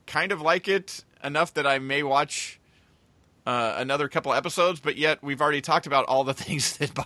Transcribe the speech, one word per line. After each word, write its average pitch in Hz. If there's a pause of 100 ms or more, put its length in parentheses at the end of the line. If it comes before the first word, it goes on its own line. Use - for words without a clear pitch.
kind 170
of 190
like 170
it 196 (200)
enough 151
that 143
I 135
may 139
watch 139 (840)
uh, 120
another 139
couple 143
episodes, 170
but 143
yet 151
we've 139
already 147
talked 160
about 139
all 135
the 131
<laughs> -
things -
that 147 (140)